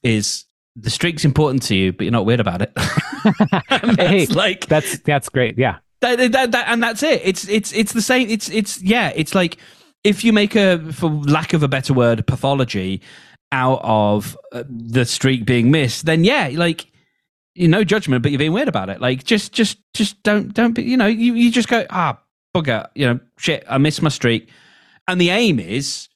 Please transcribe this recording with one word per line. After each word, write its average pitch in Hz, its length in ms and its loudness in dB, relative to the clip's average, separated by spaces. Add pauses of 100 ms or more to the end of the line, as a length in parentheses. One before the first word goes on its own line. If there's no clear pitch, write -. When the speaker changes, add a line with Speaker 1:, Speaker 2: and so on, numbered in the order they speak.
Speaker 1:
Is 110 420 -2 (320)
the 113 140 -6
streak's 165 340 -2
important 139 400 2
to 107 100 0
you, 95 180 2
but - 120 -6
you're 101 80 0
not 107 140 2
weird 120 140 2
about 95 220 -2
it. - 140 -4
<laughs> - 60 -4 (880)
And 226 280 2
Speaker 2:
Hey, 180 260 4
Speaker 1:
that's 123 120 -2
like, 214 300 -2
Speaker 2:
that's, 156 340 0
that's 143 280 0
great. 123 300 0
Yeah. 123 200 0 (220)
Speaker 1:
That, 247 320 2
that, 254 200 2
that, 240 160 -2
and 233 140 0
that's 226 200 -4
it. 294 220 2
It's, 190 240 -4
it's, 208 240 -2
it's 214 200 0
the 226 100 -2
same. 254 280 0
It's, 226 200 -4
it's, 214 320 -4
yeah, 196 320 0
it's 156 200 -4
like, 180 220 0 (480)
if 208 200 2
you 226 80 4
make 208 240 2
a, 190 220 4 (140)
for 165 180 -2
lack 151 420 0
of 156 100 2
a 143 60 2
better 135 240 -2
word, 120 340 2
pathology 117 760 -2 (500)
out 131 300 0
of, 104 540 0 (160)
uh, 123 160 -10
the 117 360 -2
streak 131 400 -2
being 120 260 2
missed, 151 360 0
then 165 180 2
yeah, 214 300 2
like, 170 360 -4 (640)
you 175 140 2
know, 196 160 4
judgment, 151 380 0
but 147 100 0
you're 135 60 -2
being 156 140 0
weird 262 160 -2
about 95 200 -4
it. 98 120 -10
Like, 131 240 -2
just, - 280 -2
just, - 260 -2 (140)
just - 300 -4
don't, 208 320 0
don't 240 180 2
be, 233 100 -4
you 254 140 -2
know, 220 100 2
you, 226 280 2
you 233 160 4
just 233 180 0
go, 233 220 0
"Ah, 165 280 -2 (360)
bugger, 139 400 -2
you 139 120 0
know, 120 140 0 (180)
shit, - 300 -2
I 131 100 -2
missed 151 240 2
my 160 60 2
streak." 117 400 0 (600)
And 180 120 -2
the 175 100 4
aim 196 280 2
is 110 580 -8